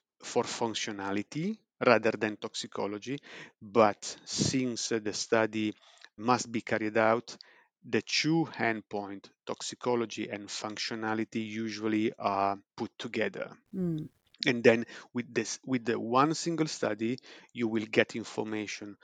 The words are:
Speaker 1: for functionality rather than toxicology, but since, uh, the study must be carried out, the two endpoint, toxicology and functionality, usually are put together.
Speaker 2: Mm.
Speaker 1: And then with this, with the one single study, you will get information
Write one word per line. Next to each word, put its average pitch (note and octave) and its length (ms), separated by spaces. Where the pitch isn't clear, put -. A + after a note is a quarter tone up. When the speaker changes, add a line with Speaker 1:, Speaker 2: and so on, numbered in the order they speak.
Speaker 1:
for - 220
functionality G#2+ 1160
rather A2 280
than G#2+ 240
toxicology, G#2+ 800
but G#2+ 400
since, - 680
uh, A#2 60
the G#2 140
study G#2+ 640
must A#2 340
be A2 100
carried G#2+ 360
out, A2+ 400
the A#2 180
two D#3+ 520
endpoint, G#2 760
toxicology - 800
and G2+ 200
functionality, A2 960
usually G#2+ 720
are G2 400
put A2 220
together. G#2+ 580
Speaker 2:
Mm. E3+ 340
Speaker 1:
And A#2+ 180
then A#2 220
with B2 200
this, A2+ 320
with C3 200
the A2 140
one B2+ 360
single D#3+ 320
study, A2+ 520
you A#2 160
will A2 180
get A2 300
information G#2+ 880